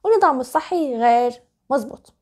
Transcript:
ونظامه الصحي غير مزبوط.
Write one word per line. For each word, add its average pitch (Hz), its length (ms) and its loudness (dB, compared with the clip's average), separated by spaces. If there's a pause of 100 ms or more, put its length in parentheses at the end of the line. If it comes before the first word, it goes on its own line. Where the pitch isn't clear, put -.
ونظامه 370 360 2
الصحي 302 560 -4
غير 240 440 0 (280)
مزبوط. 254 520 -6